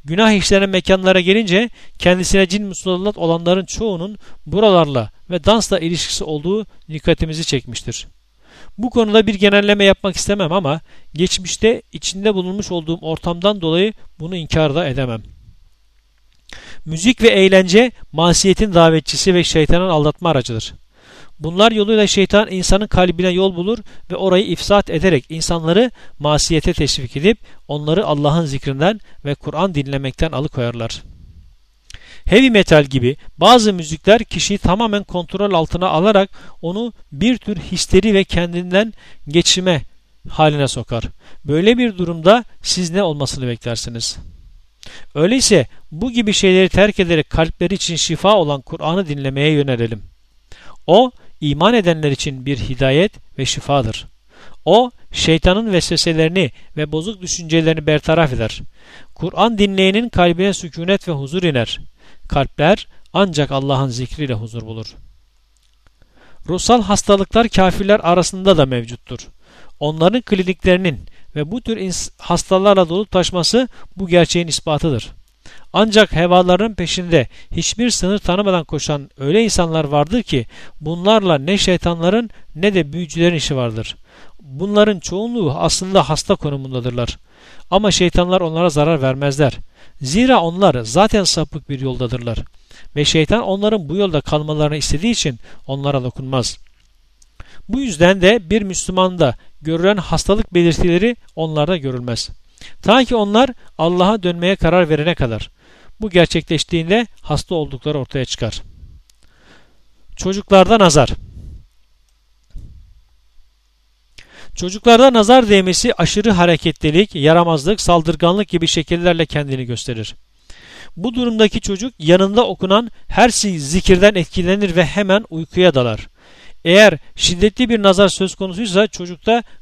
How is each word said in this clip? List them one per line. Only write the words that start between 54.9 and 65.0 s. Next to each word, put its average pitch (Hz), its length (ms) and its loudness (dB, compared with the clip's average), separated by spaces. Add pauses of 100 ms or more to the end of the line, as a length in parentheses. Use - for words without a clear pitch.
şeytanın 185 600 0
vesveselerini 165 800 0 (260)
ve 151 160 -6
bozuk 180 300 -8
düşüncelerini 160 640 -2
bertaraf 156 460 2
eder. 113 280 -4 (540)
Kur'an 202 440 -2
dinleyenin 196 500 2
kalbine 180 440 2
sükunet 175 560 -4
ve 175 40 -2
huzur 143 300 -6
iner. 135 380 -2 (480)
Kalpler 151 580 0 (260)
ancak 151 380 0
Allah'ın 135 380 -2
zikriyle 127 460 -6
huzur 110 320 -10
bulur. 113 300 -14 (1500)